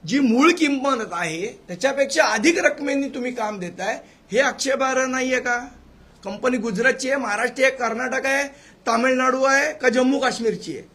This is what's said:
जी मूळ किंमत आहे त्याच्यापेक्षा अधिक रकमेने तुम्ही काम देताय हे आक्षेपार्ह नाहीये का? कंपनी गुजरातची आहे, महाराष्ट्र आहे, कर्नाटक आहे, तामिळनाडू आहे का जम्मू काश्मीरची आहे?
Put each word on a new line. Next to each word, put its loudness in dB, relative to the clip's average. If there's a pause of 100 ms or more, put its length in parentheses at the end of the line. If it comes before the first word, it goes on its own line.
जी 0
मूळ 6
किंमत 0
आहे -4
त्याच्यापेक्षा 0
अधिक 2
रकमेने 0
तुम्ही -6
काम -4
देताय -6 (320)
हे 2
आक्षेपार्ह 0
नाहीये 0
का? -2 (560)
कंपनी -2
गुजरातची 0
आहे, 0
महाराष्ट्र -2
आहे, 4
कर्नाटक -4
आहे, 0 (380)
तामिळनाडू 2
आहे 2
का 0
जम्मू 2
काश्मीरची -2
आहे? -16